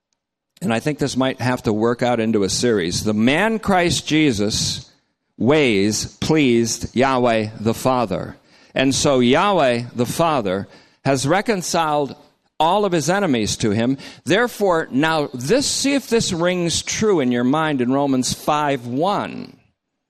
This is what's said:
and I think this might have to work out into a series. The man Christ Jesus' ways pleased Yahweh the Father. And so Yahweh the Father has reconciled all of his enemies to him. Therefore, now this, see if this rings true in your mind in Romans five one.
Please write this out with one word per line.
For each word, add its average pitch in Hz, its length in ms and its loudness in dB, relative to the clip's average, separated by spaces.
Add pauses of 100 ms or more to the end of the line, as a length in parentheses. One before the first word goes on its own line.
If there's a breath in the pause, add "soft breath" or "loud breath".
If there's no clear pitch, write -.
(600)
and 117 120 -2
I 113 80 0
think 151 180 -2
this 127 180 -2
might 131 240 0
have 127 240 -2
to 117 80 0
work 117 300 0
out 123 160 2
into 110 260 0
a 92 40 0
series. 98 560 0
The 107 100 0
man 156 440 2
Christ 180 480 0
Jesus' 123 840 0 (460)
ways 110 840 2
pleased 120 760 0
Yahweh 120 560 0 (100)
the 110 140 0
Father. 92 600 -2 (360 soft breath)
And 135 220 0
so 139 240 2
Yahweh 131 760 2
the 123 140 -2
Father 110 640 -2 (360 soft breath)
has 135 220 0
reconciled 160 880 0 (460)
all 185 240 2
of 175 80 0
his 156 180 0
enemies 151 460 0
to 113 140 0
him. 117 280 0 (260 loud breath)
Therefore, 190 680 0
now 151 420 0
this, 151 320 0
see - 280 -2
if 269 140 -4
this 226 240 0
rings 170 500 -2
true 208 360 0
in 123 140 2
your 120 120 0
mind 147 360 0
in 123 120 0
Romans 135 400 0
five 147 540 -2
one. 127 720 -4 (520)